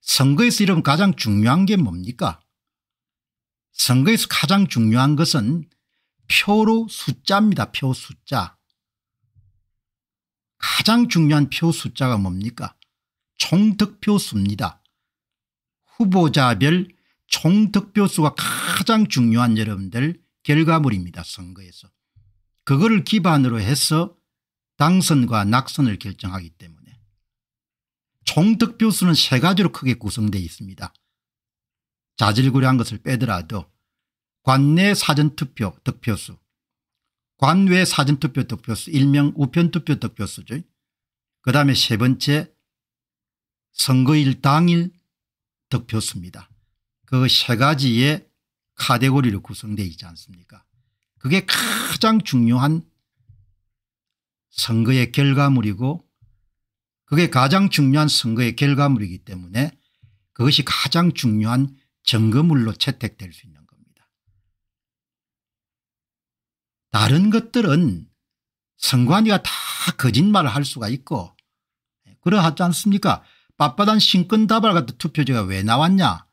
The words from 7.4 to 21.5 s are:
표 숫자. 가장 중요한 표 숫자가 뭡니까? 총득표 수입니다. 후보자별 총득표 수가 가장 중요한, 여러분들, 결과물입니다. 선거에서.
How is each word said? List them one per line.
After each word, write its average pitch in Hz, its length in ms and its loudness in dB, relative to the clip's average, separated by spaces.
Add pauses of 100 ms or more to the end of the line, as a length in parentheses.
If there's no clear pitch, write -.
표 131 200 -4
숫자. - 640 -8 (2000)
가장 233 500 0
중요한 147 420 2
표 165 220 0
숫자가 127 440 -4
뭡니까? 98 600 -6 (600)
총득표 208 800 0
수입니다. 101 600 -4 (1160)
후보자별 160 920 2 (380)
총득표 202 800 0
수가 151 300 0
가장 - 720 0
중요한, 117 500 2
여러분들, 107 640 -6 (220)
결과물입니다. 143 800 0
선거에서. 92 640 -20 (760)